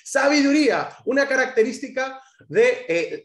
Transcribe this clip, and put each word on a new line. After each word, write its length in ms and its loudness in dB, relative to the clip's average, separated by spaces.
sabiduría, 840 2
una 220 0
característica 960 -2
de, 400 2
eh, 360 -4